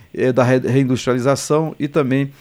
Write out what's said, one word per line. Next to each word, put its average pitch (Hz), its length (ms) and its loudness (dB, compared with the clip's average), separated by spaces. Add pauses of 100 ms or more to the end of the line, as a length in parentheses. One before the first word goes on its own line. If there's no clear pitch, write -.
(140)
eh, 123 180 0
da 127 140 2
re-, 131 200 2
reindustrialização 131 1120 0
e 143 120 -4
também, 139 520 -2